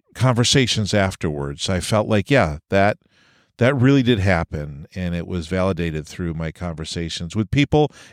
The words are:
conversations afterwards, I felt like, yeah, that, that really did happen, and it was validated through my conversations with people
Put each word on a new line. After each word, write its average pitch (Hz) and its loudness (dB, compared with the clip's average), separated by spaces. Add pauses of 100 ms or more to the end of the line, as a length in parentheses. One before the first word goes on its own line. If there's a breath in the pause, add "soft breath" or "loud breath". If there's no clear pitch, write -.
(140)
conversations 120 2
afterwards, 78 -2
I 92 0
felt 107 0
like, 104 0
yeah, 92 2 (120)
that, 98 2 (600 soft breath)
that 127 2
really 135 4
did 117 2
happen, 82 -2 (100)
and 90 -4
it 85 -6
was 87 -6
validated 85 -2
through 85 -6
my 80 -6
conversations 85 -8
with 107 -2
people 143 2 (240 loud breath)